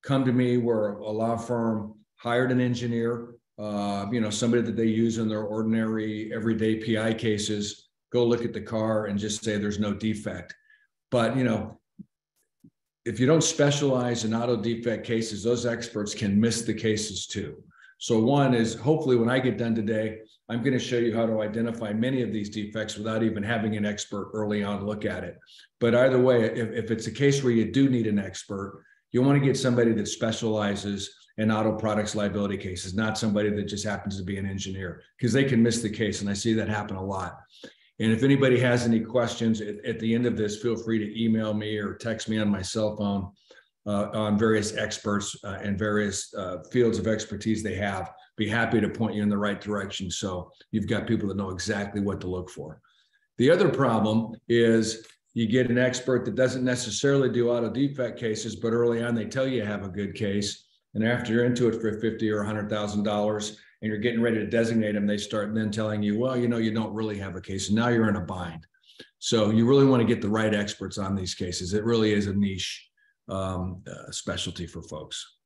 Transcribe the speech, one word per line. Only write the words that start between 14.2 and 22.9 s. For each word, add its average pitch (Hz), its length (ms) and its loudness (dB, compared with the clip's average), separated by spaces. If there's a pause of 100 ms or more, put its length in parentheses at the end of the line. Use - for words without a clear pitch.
in 110 100 0
auto 120 220 2
defect 113 500 -2
cases, 110 380 -4
those 120 220 0
experts 117 480 -4
can 101 260 2
miss 113 240 2
the 110 100 -2
cases 107 540 -2
too. - 340 -8 (360)
So 113 220 2
one 131 340 4
is, 113 220 2
hopefully 139 400 2
when 113 140 4
I 131 100 2
get 123 180 0
done 117 180 0
today, 107 440 -2 (300)
I'm 117 120 -2
gonna 127 160 2
show 120 200 -2
you 117 180 2
how 113 100 2
to 110 160 0
identify 113 520 -4
many 127 300 0
of 104 100 -4
these 101 160 -4
defects 107 480 -6